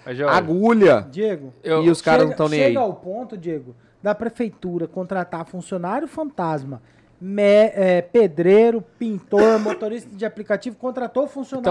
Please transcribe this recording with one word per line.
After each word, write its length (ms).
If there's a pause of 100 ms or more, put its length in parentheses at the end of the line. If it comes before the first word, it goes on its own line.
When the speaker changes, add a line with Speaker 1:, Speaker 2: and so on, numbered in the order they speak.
Speaker 1:
Mas, 100
Jorge, 200
Speaker 2:
agulha 720
Speaker 3:
Diego, 420 (100)
Speaker 1:
eu 220
Speaker 2:
e 60
os 100
caras 220
Speaker 3:
chega, 80
Speaker 2:
não 60
tão 120
nem 120
Speaker 3:
chega 100 (100)
Speaker 2:
aí. 40
Speaker 3:
ao 100
ponto, 420
Diego, 400 (260)
da 140
prefeitura 720
contratar 580
funcionário 640
fantasma, 760 (380)
me-, 540
é, 280
pedreiro, 800 (160)
pintor, 600
<coughs> 40
motorista 480
de 160
aplicativo, 500
contratou 520
funcionário 420